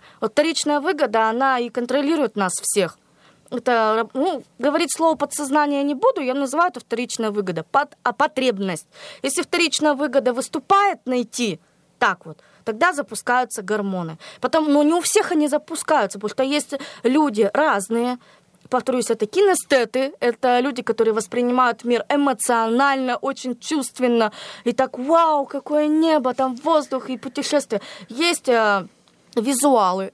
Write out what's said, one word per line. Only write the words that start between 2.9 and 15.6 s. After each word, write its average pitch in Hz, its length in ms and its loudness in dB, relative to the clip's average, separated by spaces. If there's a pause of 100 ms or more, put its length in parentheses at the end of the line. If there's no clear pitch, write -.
Это, 226 640 0
ну, 294 300 -2 (160)
говорить 302 340 0
слово 320 220 2
«подсознание» 294 680 0
не 285 120 -2
буду, 440 240 2
я 254 140 -2
называю 285 360 0
это 302 120 -10
вторичная 226 500 -4
выгода, 185 320 -4
пот-, - 400 0
а 247 80 0
«потребность». 240 760 -2 (380)
Если 277 180 -2
вторичная 302 520 0
выгода 254 400 0
выступает 392 720 0
найти, 240 560 -4 (360)
так 196 280 0
вот, 160 140 -18 (260)
тогда 233 260 2
запускаются 247 680 -2
гормоны. 190 560 -4 (240)
Потом, 311 320 0
ну, 294 100 4
не 302 100 4
у 349 60 2
всех - 320 0
они 302 160 2
запускаются, 294 720 -2